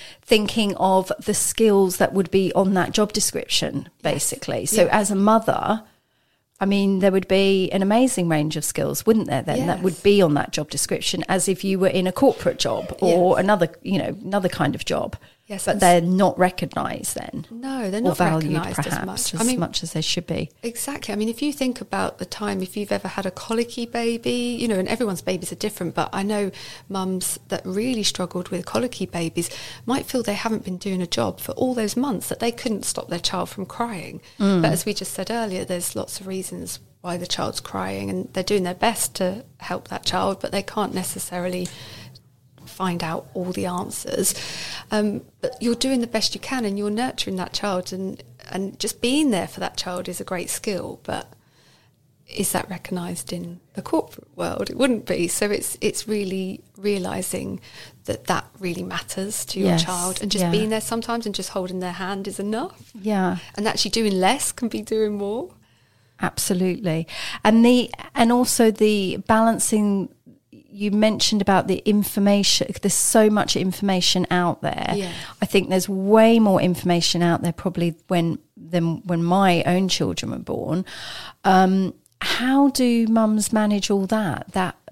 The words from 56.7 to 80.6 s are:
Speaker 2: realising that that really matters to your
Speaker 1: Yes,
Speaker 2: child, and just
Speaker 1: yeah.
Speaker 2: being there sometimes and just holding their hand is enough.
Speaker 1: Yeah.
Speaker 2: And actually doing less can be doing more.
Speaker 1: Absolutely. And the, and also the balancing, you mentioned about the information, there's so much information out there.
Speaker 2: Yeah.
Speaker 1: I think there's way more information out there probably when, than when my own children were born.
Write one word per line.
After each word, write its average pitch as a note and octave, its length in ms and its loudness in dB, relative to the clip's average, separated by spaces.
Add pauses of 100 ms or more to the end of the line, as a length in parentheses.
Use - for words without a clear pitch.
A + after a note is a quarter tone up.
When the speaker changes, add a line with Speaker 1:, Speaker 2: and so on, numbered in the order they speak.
Speaker 2:
realising F#3+ 840 -4 (460)
that - 180 -6
that - 220 -2 (120)
really F3+ 240 -6
matters F#3+ 640 -8
to - 140 -4
your G3 80 4
Speaker 1:
Yes, E3 160 4
Speaker 2:
child, F3+ 380 -4
and G#3 80 -4
just G3 140 0
Speaker 1:
yeah. F3 60 2
Speaker 2:
being G#3+ 200 2
there A3 100 0
sometimes A3+ 460 -4
and G3+ 80 -4
just F#3 160 -8
holding F#3 300 -6
their F3+ 120 -6
hand F#3+ 340 -6
is G3 140 -8
enough. A3 580 -6
Speaker 1:
Yeah. F#3+ 380 0 (200)
Speaker 2:
And G#3 120 -2
actually - 220 -2
doing G#3 280 2
less G3 340 2
can - 160 -4
be A3 120 -4
doing G#3+ 380 -2
more. G#3+ 320 -6 (720)
Speaker 1:
Absolutely. F3+ 840 -2 (380)
And A3+ 200 8
the, B3 260 6 (240)
and A#3 180 4
also B3 380 4
the G#3+ 480 2 (100)
balancing, A3 800 4 (420)
you G3+ 400 -6
mentioned G#3+ 520 4
about F#3+ 240 4
the F#3+ 120 0
information, G3+ 920 2 (100)
there's G3 120 2
so - 340 6
much G#3 280 2
information F#3 720 2
out F3+ 320 0
there. - 320 -2
Speaker 2:
Yeah. F#3 180 -4 (300)
Speaker 1:
I G3+ 40 0
think F#3+ 220 2
there's F#3 200 2
way G#3+ 500 6
more G3+ 220 6
information F3 640 2
out E3+ 200 4
there E3+ 100 0
probably F3 420 -2 (140)
when, E3 300 0 (180)
than E3 500 -2
when E3+ 160 0
my F3+ 420 4
own F#3 240 2
children - 440 -2
were B2+ 60 -6
born. - 460 -4 (600)